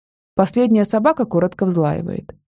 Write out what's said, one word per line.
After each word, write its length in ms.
Последняя 460
собака 400
коротко 400
взлаивает. 680